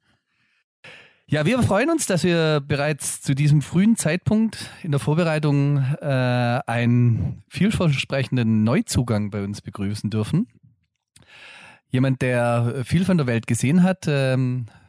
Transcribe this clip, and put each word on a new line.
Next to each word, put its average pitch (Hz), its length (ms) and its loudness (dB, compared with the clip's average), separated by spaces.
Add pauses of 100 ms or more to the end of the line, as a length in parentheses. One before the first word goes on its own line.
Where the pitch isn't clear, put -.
(1300)
Ja, 151 200 0
wir 240 160 2
freuen 220 260 2
uns, 330 160 0
dass 180 180 0
wir 160 380 2
bereits 143 600 -4
zu 139 120 0
diesem 147 280 4
frühen 202 340 2
Zeitpunkt 214 720 -2 (140)
in 170 80 -6
der 143 100 0
Vorbereitung, 151 800 0
äh, 127 880 0
einen 120 840 0
vielversprechenden 131 1120 0
Neuzugang 113 680 0
bei 104 120 -6
uns 101 200 -8
begrüßen 101 480 -6
dürfen. 110 360 0 (1400)
Jemand, 131 320 0
der 120 640 0
viel 175 220 0
von 185 100 2
der 147 100 0
Welt 117 200 -2
gesehen 131 360 2
hat, 185 240 2
ähm, 131 600 0 (220)